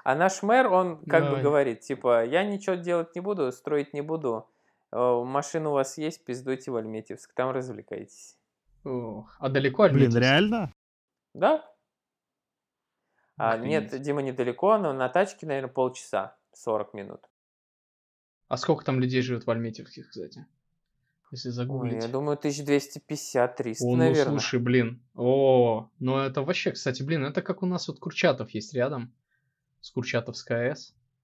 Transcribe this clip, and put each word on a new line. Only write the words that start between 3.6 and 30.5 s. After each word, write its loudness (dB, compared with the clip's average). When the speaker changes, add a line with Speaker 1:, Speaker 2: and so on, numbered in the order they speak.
Speaker 1:
не -4
буду. -4
Э, 2
машина -2
у 0
вас -2
есть, -6
пиздуйте -6
в -4
Альметьевск, -10
там -2
развлекайтесь». -10
Speaker 2:
Ох, -10
а -2
далеко 2
Speaker 3:
Блин, 6
Speaker 2:
Альметьевск? -
Speaker 3:
реально? 4
Speaker 1:
Да. 2
А, 0
Speaker 2:
Охренеть. -2
Speaker 1:
нет, -10
Дима, -2
недалеко, 0
но -2
на -2
тачке, -2
наверно, -4
полчаса, -4
сорок -4
минут. -14
Speaker 2:
А -2
сколько -2
там 0
людей 0
живёт -6
в 0
Альметьевске, -8
кстати? -16
Если -10
Speaker 1:
Ой, -4
Speaker 2:
загуглить. -4
Speaker 1:
я -4
думаю, -2
тысяч -4
двести 0
пятьдесят, 0
триста, -4
Speaker 2:
О, 2
ну 6
Speaker 1:
наверно. -
Speaker 2:
слушай, 2
блин. 2
О, 4
ну 0
это -2
вообще, -2
кстати, -4
блин, -2
это -4
как -6
у -2
нас -2
вот -10
Курчатов 0
есть -10
рядом. -2
С -20
Курчатовской -4